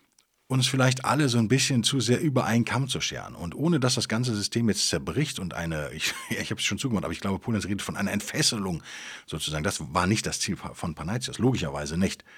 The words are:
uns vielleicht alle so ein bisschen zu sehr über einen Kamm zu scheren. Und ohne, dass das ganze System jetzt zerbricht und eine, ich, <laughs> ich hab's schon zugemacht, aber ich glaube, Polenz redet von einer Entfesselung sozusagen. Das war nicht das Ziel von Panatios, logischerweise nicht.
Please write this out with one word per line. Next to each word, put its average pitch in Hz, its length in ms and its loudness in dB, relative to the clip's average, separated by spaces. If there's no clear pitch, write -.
uns 131 220 2
vielleicht 131 380 4
alle 135 240 4
so 120 80 2
ein 113 100 6
bisschen 131 340 4
zu 131 200 2
sehr 113 200 4
über 131 240 2
einen 113 200 4
Kamm 123 220 0
zu 123 140 -4
scheren. - 340 -6
Und 85 200 -6
ohne, 160 240 2
dass 123 160 4
das - 140 0
ganze 117 260 0
System 113 340 2
jetzt - 200 2
zerbricht 82 500 -2
und 90 160 -6
eine, 80 380 -4
ich, - 280 -2
<laughs> - 80 -16
ich - 220 -4
hab's - 120 -2
schon 104 140 0
zugemacht, 104 280 0
aber 82 80 -4
ich - 80 -8
glaube, 98 180 0
Polenz 104 260 -2
redet 98 160 -2
von - 160 -6
einer 101 140 0
Entfesselung 104 720 -2
sozusagen. 76 380 -4
Das 82 300 -2
war 90 120 2
nicht 104 220 2
das 80 120 -4
Ziel 90 160 -2
von - 380 -8
Panatios, 101 460 -6
logischerweise 78 580 0
nicht. - 280 0